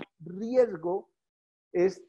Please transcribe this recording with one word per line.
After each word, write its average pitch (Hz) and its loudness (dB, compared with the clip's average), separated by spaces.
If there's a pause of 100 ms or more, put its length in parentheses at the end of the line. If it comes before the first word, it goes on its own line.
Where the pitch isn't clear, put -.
(200)
riesgo, 190 -2 (600)
es 190 2